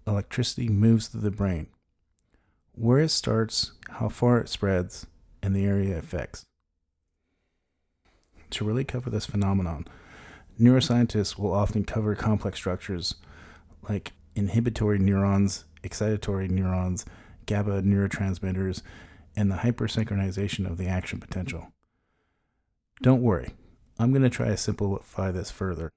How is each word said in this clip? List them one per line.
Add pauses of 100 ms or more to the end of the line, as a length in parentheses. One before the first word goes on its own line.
electricity
moves
through
the
brain, (1040)
where
it
starts, (180)
how
far
it
spreads, (360)
and
the
area
it
affects. (2000)
To
really
cover
this
phenomenon, (720)
neuroscientists
will
often
cover
complex
structures (680)
like (200)
inhibitory
neurons, (180)
excitatory
neurons, (420)
gaba
neurotransmitters, (520)
and
the
hypersynchronization
of
the
action
potential. (1300)
Don't
worry, (420)
I'm
gonna
try
to
simplify
this
further.